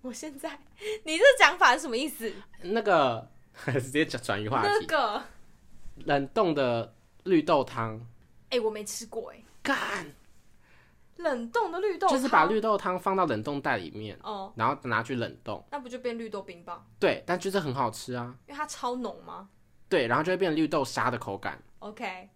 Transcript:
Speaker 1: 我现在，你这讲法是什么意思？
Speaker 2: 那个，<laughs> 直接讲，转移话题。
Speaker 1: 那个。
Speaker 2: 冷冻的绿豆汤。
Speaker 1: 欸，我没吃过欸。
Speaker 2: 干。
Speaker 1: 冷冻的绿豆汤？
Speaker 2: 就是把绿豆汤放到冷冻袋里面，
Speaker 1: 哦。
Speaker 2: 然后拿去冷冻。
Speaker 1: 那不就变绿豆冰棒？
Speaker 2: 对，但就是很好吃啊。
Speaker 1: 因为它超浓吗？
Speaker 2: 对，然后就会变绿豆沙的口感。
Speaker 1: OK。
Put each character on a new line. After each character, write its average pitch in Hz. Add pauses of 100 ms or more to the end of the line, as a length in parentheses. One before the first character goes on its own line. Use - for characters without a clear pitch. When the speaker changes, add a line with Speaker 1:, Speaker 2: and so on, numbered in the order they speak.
Speaker 1:
我 247
现 294
在， 294 (440)
你 320
这 392 (140)
讲 339
法 262
是 311
什 320
么 226
意 294
思？ 226 (280)
Speaker 2:
那 214
个， 147 (180)
<laughs> -
直 127
接 151
讲， 131
转 101
移 107
话 117
题。 208
Speaker 1:
那 415
个。 247 (840)
Speaker 2:
冷 143
冻 185
的 120 (300)
绿 170
豆 156
汤。 113 (520)
Speaker 1:
欸， 254
我 220
没 214
吃 226
过 -
欸。 226 (160)
Speaker 2:
干。 190 (1040)
Speaker 1:
冷 254
冻 403
的 349
绿 392
豆 381
汤？ 285
Speaker 2:
就 254
是 269
把 160
绿 208
豆 214
汤 185
放 190
到 180
冷 110
冻 143
袋 135
里 87
面， 104
Speaker 1:
哦。 196
Speaker 2:
然 113
后 143
拿 113
去 131
冷 85
冻。 104
Speaker 1:
那 285
不 247
就 240
变 240
绿 226
豆 208
冰 175
棒？ 175 (100)
Speaker 2:
对， 143
但 180
就 190
是 196
很 139
好 123
吃 -
啊。 120 (140)
Speaker 1:
因 285
为 285
它 302
超 247
浓 208
吗？ 175 (400)
Speaker 2:
对， 143
然 120
后 156
就 185
会 185
变 175
绿 160
豆 147
沙 120
的 117
口 101
感。 78 (180)
Speaker 1:
OK。 202